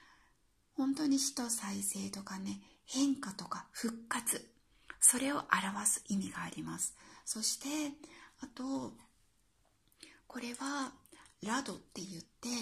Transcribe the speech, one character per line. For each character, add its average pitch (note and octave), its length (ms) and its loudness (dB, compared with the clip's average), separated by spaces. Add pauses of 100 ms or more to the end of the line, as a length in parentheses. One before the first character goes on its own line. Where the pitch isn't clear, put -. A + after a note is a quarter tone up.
(760)
本 C4+ 200 4
当 D4+ 140 2
に C4+ 100 6
死 - 160 0
と A#3 160 -2
再 G3 320 -2
生 G3 280 -2
と G3 120 -6
か F#3+ 160 -8
ね、 G3+ 220 -4 (240)
変 C#4 320 4
化 - 160 -6
と - 140 -8
か - 260 -6
復 A3+ 360 -4
活、 - 400 -2 (520)
そ - 180 10
れ C4+ 140 2
を D4 180 0
表 G3 360 4
す - 200 2
意 G3 120 2
味 F#3+ 120 0
が E3+ 140 -4
あ E3+ 60 -6
り D#3+ 120 -8
ま D#3+ 160 -4
す。 - 160 -2 (300)
そ A3 180 -4
し - 160 2
て、 C4+ 100 -6 (720)
あ C4 60 -8
と、 C4 460 -4 (1400)
こ B3 100 -12
れ A#3+ 160 -8
は C#4 380 -2 (500)
「ラ A#3 200 0
ド」 F#3 120 -6
っ - 20 -10
て - 240 -12
言 F3 200 -8
っ - 20 -12
て、 - 260 -12 (140)